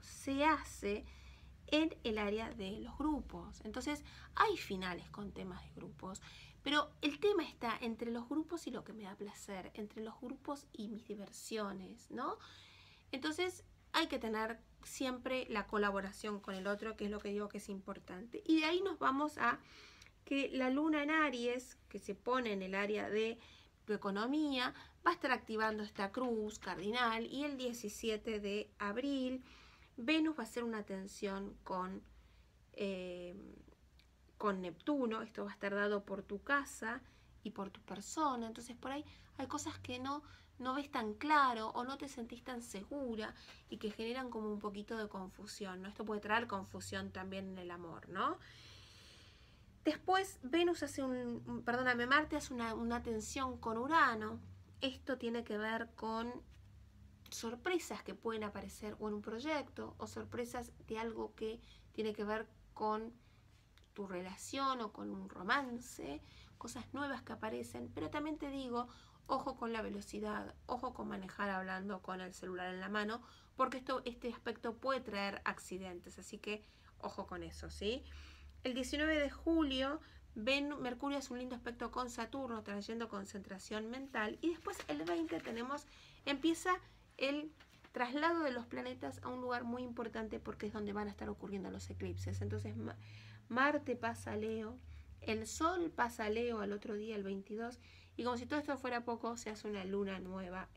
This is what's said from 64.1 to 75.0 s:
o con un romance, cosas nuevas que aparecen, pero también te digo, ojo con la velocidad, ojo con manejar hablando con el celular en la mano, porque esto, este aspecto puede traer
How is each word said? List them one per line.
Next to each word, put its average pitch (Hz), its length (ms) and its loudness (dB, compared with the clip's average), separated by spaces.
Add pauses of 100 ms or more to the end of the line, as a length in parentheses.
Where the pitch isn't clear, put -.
o 208 100 -4
con 208 180 -8
un 190 200 -6
romance, 247 920 0 (360)
cosas 233 360 -8
nuevas 269 280 -2
que - 100 -12
aparecen, 233 640 -4
pero 302 140 -2
también 302 280 -2
te 285 120 -4
digo, 247 400 -2 (360)
ojo 262 300 0
con 226 160 -2
la 220 100 0
velocidad, 208 720 -4 (120)
ojo 247 280 -2
con 208 140 -6
manejar 202 420 -2
hablando 190 520 -2
con 185 180 -4
el 185 140 -6
celular 180 400 -4
en 185 80 -4
la 196 80 -4
mano, 214 320 0 (340)
porque 262 220 4
esto, 254 260 0
este 240 300 -4
aspecto 226 420 -4
puede 262 240 2
traer 202 460 -2